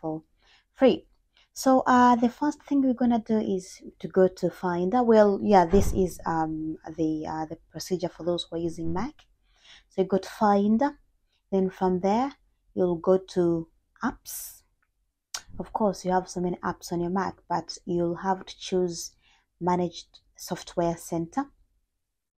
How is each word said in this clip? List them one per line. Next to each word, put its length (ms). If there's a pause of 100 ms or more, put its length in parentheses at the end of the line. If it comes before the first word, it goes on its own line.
for 220 (520)
free. 320 (460)
So, 340
uh, 280
the 140
first 320
thing 220
we're 100
gonna 320
do 140
is 420 (180)
to 80
go 200
to 240
Finder. 500
Well, 400
yeah, 240
this 280
is, 320
um, 520 (180)
the, 300
uh, 220
the 100 (140)
procedure 380
for 140
those 200
who 140
are 20
using 340
Mac. 320 (640)
So 140
you 40
go 120
to 100
Finder, 680 (520)
then 200
from 300
there, 320 (420)
you'll 220
go 200
to 500 (360)
Apps. 580 (960)
Of 160
course, 320
you 60
have 180
so 120
many 160
apps 360
on 80
your 80
Mac, 280 (120)
but 360
you'll 320
have 280
to 140
choose 560 (440)
Managed 600 (160)
Software 600
Center. 500 (920)